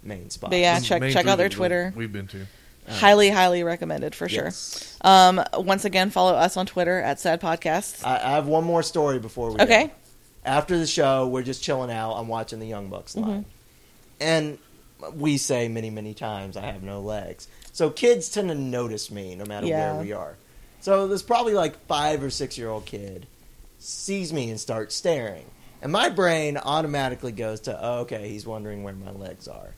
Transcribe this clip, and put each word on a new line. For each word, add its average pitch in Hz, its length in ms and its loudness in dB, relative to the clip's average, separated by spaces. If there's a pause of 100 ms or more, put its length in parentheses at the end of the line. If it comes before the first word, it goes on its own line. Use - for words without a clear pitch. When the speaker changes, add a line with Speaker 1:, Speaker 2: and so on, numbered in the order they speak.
Speaker 1:
main 101 260 -12
spots. - 220 -8
Speaker 2:
But 180 80 2
yeah, 175 200 4
Speaker 3:
The - 60 -4
Speaker 2:
check, 175 160 2
Speaker 3:
main 131 100 0
Speaker 2:
check 175 160 4
out 196 100 6
their 185 120 2
Speaker 3:
three - 0 -
that 202 80 -8
Speaker 2:
Twitter. 180 400 0
Speaker 3:
we've 113 160 -8
been 98 140 -8
to. 95 160 -12 (440)
Speaker 1:
Uh, 113 60 -8
Speaker 2:
Highly, 208 360 8
highly 180 360 4
recommended 160 500 -4
for 170 140 -6
sure. 143 160 -2
Speaker 1:
yes. - 560 -10
Speaker 2:
Um, 185 420 10 (100)
once 190 300 0
again, 190 280 2
follow 185 220 4
us 156 220 4
on 185 100 -2
Twitter 180 360 0
at 135 180 -2
Sad 170 220 0
Podcast. 165 640 -2
Speaker 1:
I, 131 100 0
I - 200 0
have 151 120 0
one 160 160 2
more 170 200 2
story 147 360 0
before 113 320 -6
we 110 80 -4
Speaker 2:
Okay. 247 280 8
Speaker 1:
go. - 60 -10 (520)
After 147 340 2
the 160 80 0
show, 135 400 2
we're 127 160 -2
just 127 180 -6
chilling 131 300 -2
out. 113 220 -4
I'm 117 160 -6
watching 113 300 -6
the 110 80 -10
Young 101 200 -8
Bucks 95 300 -12
live. 214 80 -2
Speaker 2:
Mm-hmm. 208 160 -4 (800)
Speaker 1:
And 156 360 0 (580)
we 147 220 0
say 120 300 0
many, 113 220 -6
many 107 240 -10
times, 98 440 -8
"I 98 40 -10
have 104 220 -10
no 101 180 -8
legs." 101 460 -10 (260)
So - 160 0
kids 240 400 2
tend 202 200 -2
to 160 60 -4
notice 123 560 -4
me 98 240 -12
no 98 100 -12
matter 104 220 -8
Speaker 2:
Yeah. 156 260 -2
Speaker 1:
where 151 100 -6
we - 80 -8
are. 90 240 -10 (460)
So 196 260 2
this 190 160 -2
probably, 240 300 2
like, 175 340 0
five 151 340 0
or 135 80 -4
six-year-old 113 560 -6
kid 98 420 -12 (520)
sees 190 540 -6
me 127 160 -4
and 110 100 -8
starts 110 360 -6
staring. 113 500 -2 (360)
And 139 100 -6
my 233 180 2
brain 160 480 0
automatically 139 760 -2
goes 110 300 -6
to, 113 200 -8
"Oh, 120 180 -4
okay, 113 300 -8
he's 104 160 -12
wondering 107 380 -10
where 98 100 -10
my 95 180 -14
legs 98 360 -14
are." 50 300 -16